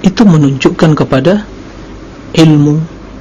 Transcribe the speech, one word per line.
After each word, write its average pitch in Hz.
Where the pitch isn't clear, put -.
itu -
menunjukkan 156
kepada 147
ilmu, 151